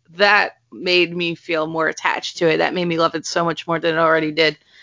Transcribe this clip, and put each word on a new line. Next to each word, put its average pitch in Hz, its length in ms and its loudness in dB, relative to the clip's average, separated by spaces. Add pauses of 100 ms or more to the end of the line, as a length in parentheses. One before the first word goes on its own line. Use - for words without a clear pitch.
(120)
that 202 400 2 (200)
made 175 420 0
me 170 200 -4
feel 156 320 -4
more 160 220 -2
attached - 500 -4
to 170 100 2
it. 156 100 2
That 165 160 0
made 175 120 -2
me 165 120 -2
love 165 160 2
it 156 120 -6
so 170 180 -2
much 160 220 -4
more 165 120 -2
than 160 180 0
it - 20 -2
already 160 340 2
did. 151 240 2 (260)